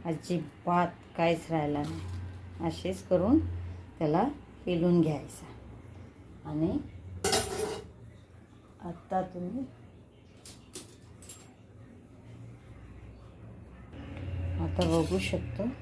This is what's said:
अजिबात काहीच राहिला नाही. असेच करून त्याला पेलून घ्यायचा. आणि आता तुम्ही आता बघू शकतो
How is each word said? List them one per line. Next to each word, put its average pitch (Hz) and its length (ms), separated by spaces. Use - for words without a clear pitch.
अजिबात 175 840
काहीच 165 340
राहिला 147 320
नाही. - 840
असेच 180 400
करून 190 300
त्याला 160 240
पेलून 175 340
घ्यायचा. 156 460
आणि 156 220
आता 185 420
तुम्ही 185 420
आता 170 240
बघू 165 300
शकतो - 440